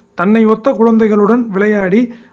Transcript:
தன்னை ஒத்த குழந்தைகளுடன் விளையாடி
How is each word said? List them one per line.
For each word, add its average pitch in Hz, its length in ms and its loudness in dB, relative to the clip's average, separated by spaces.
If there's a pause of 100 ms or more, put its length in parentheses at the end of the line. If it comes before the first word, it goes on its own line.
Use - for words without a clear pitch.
(160)
தன்னை 214 300 2
ஒத்த 214 260 0
குழந்தைகளுடன் 220 760 0
விளையாடி 208 680 -2 (180)